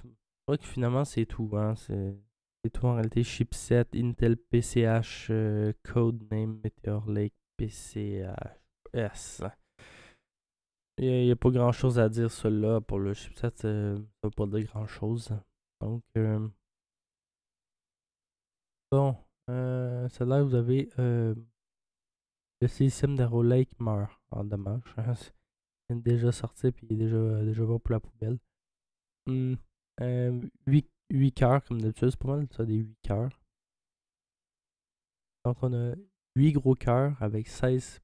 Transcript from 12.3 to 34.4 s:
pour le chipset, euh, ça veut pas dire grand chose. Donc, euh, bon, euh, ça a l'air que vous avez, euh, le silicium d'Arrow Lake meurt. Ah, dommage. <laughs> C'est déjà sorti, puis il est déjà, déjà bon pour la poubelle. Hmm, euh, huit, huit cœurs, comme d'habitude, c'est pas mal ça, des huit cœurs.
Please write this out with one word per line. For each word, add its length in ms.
pour 180
le 160
chipset, 500
euh, 320
ça 300
veut 20
pas 160
dire 220
grand 200
chose. 480
Donc, 220
euh, 300
bon, 260
euh, 600
ça 140
a 40
l'air 100
que 60
vous 120
avez, 340
euh, 340
le 60
silicium 480
d'Arrow 280
Lake 360
meurt. 420
Ah, 120
dommage. 540
<laughs> 360
C'est 120
déjà 320
sorti, 400
puis 160
il 40
est 120
déjà, 400
déjà 180
bon 160
pour 140
la 80
poubelle. 360
Hmm, 280
euh, 400
huit, 260
huit 220
cœurs, 320
comme 160
d'habitude, 300
c'est 100
pas 160
mal 160
ça, 140
des 100
huit 280
cœurs. 360